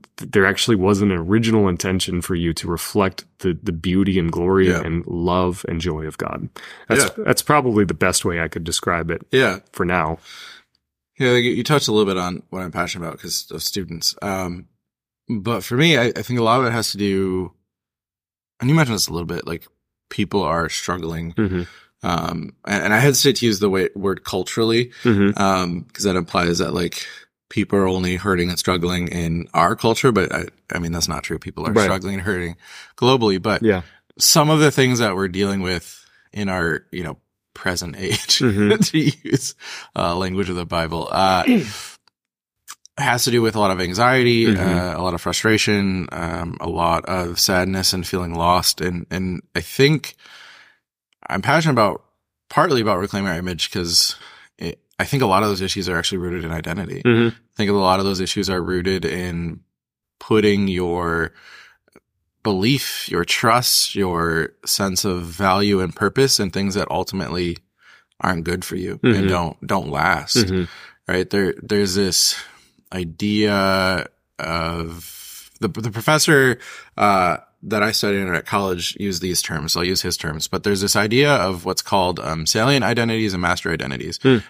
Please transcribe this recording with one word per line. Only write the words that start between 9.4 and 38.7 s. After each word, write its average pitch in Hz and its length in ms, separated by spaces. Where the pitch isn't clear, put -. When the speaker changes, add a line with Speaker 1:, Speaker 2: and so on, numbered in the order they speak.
Speaker 1:
for 95 120
now. 82 340
Speaker 2:
Yeah, 127 120
like, 120 140
you 117 200
touched 147 240
a 110 40
little 107 140
bit 95 100
on 90 340
what 92 120
I'm 87 80
passionate 87 380
about - 120
'cause - 300
of 82 120
students. 85 600
Um, 92 440
but 110 360
for 120 120
me, 156 220
I, 117 180
I 110 60
think 123 160
a 117 60
lot 117 160
of 127 60
it 117 60
has 113 200
to 101 60
do, 95 540
and 123 100
you 156 60
mentioned 127 180
this - 140
a - 40
little 85 140
bit, 85 200
like, 85 200
people 98 340
are 80 240
struggling. 82 640
Speaker 1:
Mm-hmm. 92 300
Speaker 2:
Um, 85 480
and, 95 200
and 104 100
I 113 60
hesitate 135 400
to 120 60
use 104 120
the 104 100
way, 95 280
word 95 260
culturally, 113 720
Speaker 1:
Mm-hmm. 101 400
Speaker 2:
um, 90 500
'cause - 120
that 92 100
implies 87 440
that, 80 140
like, 90 320
people 101 320
are 95 80
only 92 260
hurting 90 360
and 87 80
struggling 87 500
in 85 460
our 85 200
culture, 113 380
but 87 200
I, 78 140
I 90 60
mean, 85 140
that's 85 160
not 76 160
true. 80 160
People 92 260
are 107 60
Speaker 1:
Right. 110 120
Speaker 2:
struggling 95 300
and 92 80
hurting 90 340
globally, 113 460
but 104 220
Speaker 1:
Yeah. 98 180
Speaker 2:
some 151 320
of 156 100
the 151 100
things 127 300
that 101 160
we're 98 120
dealing 98 340
with - 420
in 101 160
our, 85 440
you 90 100
know, 76 160
present - 440
age, - 400
<laughs> - 0
Speaker 1:
Mm-hmm. 107 420